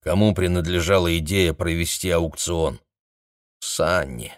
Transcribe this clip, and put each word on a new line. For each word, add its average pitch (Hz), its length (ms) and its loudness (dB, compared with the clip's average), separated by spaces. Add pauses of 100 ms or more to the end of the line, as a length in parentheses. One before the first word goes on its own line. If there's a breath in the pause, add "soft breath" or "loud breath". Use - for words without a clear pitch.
Кому 98 320 2
принадлежала 87 800 2
идея 85 380 2
провести 85 560 -2
аукцион? 82 720 -2 (800)
Санни. 76 760 -2